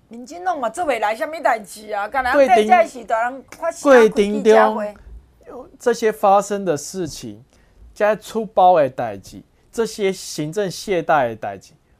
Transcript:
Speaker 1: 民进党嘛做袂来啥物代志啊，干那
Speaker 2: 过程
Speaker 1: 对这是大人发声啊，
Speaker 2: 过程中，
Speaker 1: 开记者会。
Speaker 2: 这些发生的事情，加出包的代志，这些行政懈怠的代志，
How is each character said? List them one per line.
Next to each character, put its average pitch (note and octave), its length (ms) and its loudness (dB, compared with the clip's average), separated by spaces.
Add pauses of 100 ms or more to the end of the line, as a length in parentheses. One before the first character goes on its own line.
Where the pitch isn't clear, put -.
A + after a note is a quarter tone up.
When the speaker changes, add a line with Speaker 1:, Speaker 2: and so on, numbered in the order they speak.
Speaker 1:
民 A#3 140 -18
进 F4 220 -16
党 F4 140 -4
嘛 A#3+ 100 -4
做 F4+ 160 -8
袂 B3+ 140 -2
来 G#3+ 160 -2
啥 C4+ 100 -6
物 D4+ 60 -6 (100)
代 C4 160 2
志 G#3 340 -16
啊， G3+ 160 -4
干 B3+ 160 -4
那 B3+ 100 -2
Speaker 2:
过 C#4 120 4
程 C4 100 2
Speaker 1:
对 - 120 4
这 F4 180 4
是 A#3+ 180 -14
大 A3+ 200 -2
人 B3 260 -6
发 E4 220 -8
声 D4 200 0
啊， C4 80 8
Speaker 2:
过 A3 100 6
程 G3+ 340 -2
中， - 0 -
Speaker 1:
开 - 0 -
记 - 0 -
者 G#3+ 320 6
会。 G#3 200 -8 (840)
Speaker 2:
这 A#3+ 120 0
些 A3+ 200 -2
发 G#3 280 2
生 G3+ 240 -4
的 E3 140 -2
事 F3+ 300 -10
情， A2+ 360 -16 (520)
加 G#3+ 200 0
出 A3 300 -8
包 F#3 300 6
的 D3+ 120 4
代 A#2+ 300 -8
志， F#2+ 240 -20 (300)
这 A3+ 160 -4
些 G3 260 -4
行 D3+ 400 -10
政 G3+ 160 -4
懈 F3 320 -4
怠 D3 280 2
的 A2+ 60 -10
代 G2+ 220 -10
志， - 160 -20 (260)